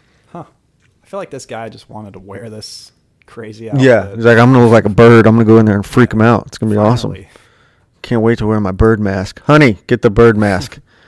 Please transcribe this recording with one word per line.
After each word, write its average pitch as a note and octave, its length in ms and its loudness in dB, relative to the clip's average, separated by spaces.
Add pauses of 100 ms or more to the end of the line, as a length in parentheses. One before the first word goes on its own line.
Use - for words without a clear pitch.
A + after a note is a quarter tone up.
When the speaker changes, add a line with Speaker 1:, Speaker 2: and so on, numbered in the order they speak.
(320)
Speaker 1:
Huh. E3+ 120 -18 (580)
I - 40 -20
feel G3 120 -16
like F#3 120 -14
this C3+ 160 -18
guy A2+ 240 -14
just A2+ 180 -20
wanted G#2+ 260 -18
to F#2+ 40 -20
wear G2 320 -18
this - 420 -20 (320)
crazy A2 420 -18
Speaker 2:
Yeah, B2+ 340 2
Speaker 1:
outfit. G2 160 -12
Speaker 2:
he's A2+ 100 -8
like, A#2 120 6
"I'm A#2+ 140 4
gonna B2 120 4
look A2+ 80 4
like A2 120 2
a - 60 -2
bird. A#2 360 6
I'm A2 100 4
gonna A#2 100 2
go A2 120 6
in A2 60 4
there G#2 120 0
and G2+ 100 -6
freak - 260 0
'em A2 80 -2
out. A2+ 280 0
It's - 100 -20
gonna A2 140 -6
be G#2 40 -2
awesome. G#2 360 -2
Speaker 1:
Finally. G2 160 -18 (760)
Speaker 2:
Can't A#2 180 -4
wait A2+ 180 0
to G#2+ 80 -6
wear G#2+ 140 -2
my F#2+ 120 -6
bird A2 280 -2
mask." F#2+ 440 -8
Honey, D3 420 2
get A#2+ 160 -4
the A#2 80 2
bird A2+ 260 2
mask. G2+ 440 -4 (280)